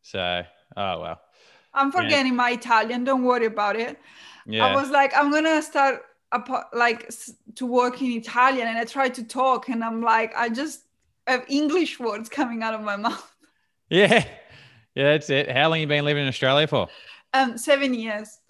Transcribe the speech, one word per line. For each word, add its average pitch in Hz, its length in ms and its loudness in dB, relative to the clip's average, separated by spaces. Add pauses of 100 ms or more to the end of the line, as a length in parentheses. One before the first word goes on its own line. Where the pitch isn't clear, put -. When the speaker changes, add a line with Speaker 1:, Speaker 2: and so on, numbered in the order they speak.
Speaker 1:
So, 90 400 -6 (340)
oh 95 240 -4
well. 82 200 -10 (520)
Speaker 2:
I'm 277 180 0
Speaker 1:
Yeah. 359 120 0
Speaker 2:
forgetting 269 340 0
my 240 140 0
Italian. 240 540 0
Don't 262 200 0
worry 247 220 2
about 208 300 -2
it. 233 220 -6 (460)
Speaker 1:
Yeah. - 220 0
Speaker 2:
I - 80 4
was 277 160 0
like, 277 260 4
"I'm 285 140 4
gonna 311 320 2
start 277 400 0 (300)
a 247 80 -2
po-, - 240 -6 (100)
like, 240 340 0
s-, - 240 -16 (220)
to 262 100 -8
work 247 380 0
in 254 100 -2
Italian," 240 560 0
and 226 80 -4
I 233 80 -2
tried 262 300 -2
to 247 100 -10
talk, 254 460 0
and 226 120 -4
I'm 226 200 -4
like, 226 340 0
I 233 140 -2
just 269 320 -6 (440)
have 254 220 -2
English 302 500 0
words 226 300 -6
coming 233 340 -4
out 220 120 -4
of 214 80 -10
my 208 140 -4
<laughs> 208 100 -6
mouth. - 280 -8 (540)
Speaker 1:
Yeah. 196 340 6 (760)
Yeah, 135 160 2
that's 156 180 0
it. 139 180 0
How 139 200 4
long 160 100 2
you 156 80 -2
been 147 180 0
living 147 200 0
in 135 40 0
Australia 139 380 2
for? 117 220 0 (440)
Speaker 2:
Um, 254 240 2
seven 277 380 0
years. 220 560 -10